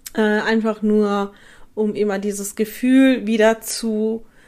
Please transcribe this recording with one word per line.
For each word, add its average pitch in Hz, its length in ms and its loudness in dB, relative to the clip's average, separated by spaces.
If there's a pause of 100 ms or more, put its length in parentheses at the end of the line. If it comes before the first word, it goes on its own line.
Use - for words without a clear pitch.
(160)
Äh, 220 60 0
einfach 214 600 0
nur, 202 520 0 (420)
um 214 200 -2
immer 202 240 -2
dieses 196 360 -6
Gefühl 254 680 2
wieder 220 360 2
zu 220 640 -4 (220)